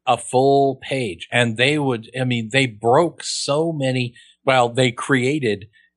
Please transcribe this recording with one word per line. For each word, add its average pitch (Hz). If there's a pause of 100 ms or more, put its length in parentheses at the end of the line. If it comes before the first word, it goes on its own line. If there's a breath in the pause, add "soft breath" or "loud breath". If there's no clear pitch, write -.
A 123
full 135
page. 127
And 120
they 139
would, 123 (100)
I 131
mean, 117
they 135
broke 120
so 160
many, 131 (300 soft breath)
well, 127
they 123
created 127 (300 soft breath)